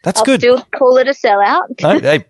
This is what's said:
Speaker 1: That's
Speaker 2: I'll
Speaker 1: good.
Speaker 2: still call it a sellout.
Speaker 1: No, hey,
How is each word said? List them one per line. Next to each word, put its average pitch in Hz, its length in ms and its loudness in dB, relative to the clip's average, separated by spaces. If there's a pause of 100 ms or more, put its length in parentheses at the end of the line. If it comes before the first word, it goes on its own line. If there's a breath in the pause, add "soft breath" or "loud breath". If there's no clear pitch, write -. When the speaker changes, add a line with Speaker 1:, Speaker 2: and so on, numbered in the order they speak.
Speaker 1:
That's - 180 -4
Speaker 2:
I'll 220 40 0
Speaker 1:
good. 254 160 0
Speaker 2:
still 247 220 2 (120)
call 254 220 2
it 254 100 2
a 269 40 -2
sellout. 226 540 0 (180)
Speaker 1:
No, 160 160 2
hey, 143 320 -2